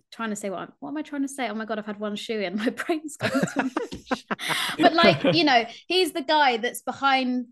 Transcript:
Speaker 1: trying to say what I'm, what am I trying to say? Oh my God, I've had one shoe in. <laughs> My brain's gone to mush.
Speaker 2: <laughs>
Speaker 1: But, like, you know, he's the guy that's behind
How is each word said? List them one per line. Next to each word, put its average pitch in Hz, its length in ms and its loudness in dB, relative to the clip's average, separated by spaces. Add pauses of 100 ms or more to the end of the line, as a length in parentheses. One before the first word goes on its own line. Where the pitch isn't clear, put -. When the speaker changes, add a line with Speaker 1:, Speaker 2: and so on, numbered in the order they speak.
(120)
Speaker 1:
trying 226 180 -6
to 202 60 -4
say 202 140 -8
what 180 100 -8
I'm, - 180 -14
what 285 120 -12
am 285 80 -6
I 302 40 -6
trying 294 200 -6
to 277 60 -2
say? 269 200 -6
Oh 208 60 -8
my 220 100 -6
God, 214 140 -6
I've 208 80 -10
had 208 120 -10
one 208 160 -6
shoe 214 260 -6
in. 185 160 -4
<laughs> - 20 -2
My 214 100 -2
brain's 311 480 -6
gone - 140 -2
to - 340 0
mush. 262 80 -4 (580)
Speaker 2:
<laughs> - 60 -4 (420)
Speaker 1:
But, 320 160 6
like, - 400 6
you 330 100 4
know, 247 200 6 (220)
he's 359 260 2
the 330 100 -4
guy 285 340 4
that's 226 260 -4
behind 254 680 0